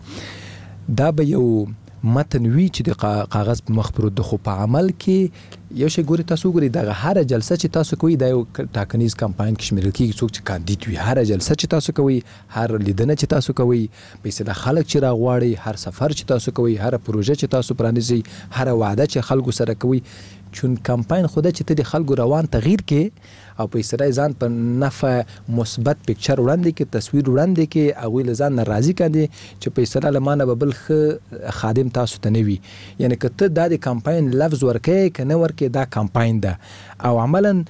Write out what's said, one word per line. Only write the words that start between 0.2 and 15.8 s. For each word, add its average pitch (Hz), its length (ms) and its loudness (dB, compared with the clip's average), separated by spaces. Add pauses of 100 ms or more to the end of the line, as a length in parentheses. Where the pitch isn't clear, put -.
دا 135 220 2
به 156 140 2
یو 120 420 2 (380)
متن 120 420 2
وي 139 220 4
چې - 200 -4
د - 20 2 (120)
قا-، 104 320 0
کاغذ 110 320 0
په 110 60 -2
مخ 110 200 0
پروت 104 240 0
ده، 113 60 0
خو - 140 -2
په - 140 -6
عمل 117 400 0
کې 185 400 2 (520)
یو 156 60 4
شی 165 140 0
ګوري، 160 300 0
تاسو 165 180 0
وګورئ، 156 240 2
دغه 104 180 -2 (100)
هره 175 200 2
جلسه 127 340 0
چې 165 100 -2 (100)
تاسو 160 200 0
کوئ، 160 200 2
دا 131 100 2
یو 127 180 2
ک-، 131 220 -8 (120)
ټاکنیز 113 440 0
کمپاین 104 320 0
کې - 80 -6
شمیرل 98 280 0
کیږي. 113 280 0
څوک 113 160 -2
چې - 60 -12 (100)
کاندید 92 380 -4
وي، 92 80 -4
هره 120 340 2
جلسه 98 240 0
چې 160 200 -2
تاسو 151 180 0
کوئ، 135 260 2 (380)
هر 113 220 0
لیدنه 104 360 0
چې 147 200 0
تاسو 135 180 0
کوئ، 120 340 2 (360)
په 110 60 -8
اصطلاح 98 360 -6
خلک 147 220 0
چې - 100 0 (100)
راغواړئ، 123 460 2 (140)
هر 107 180 -6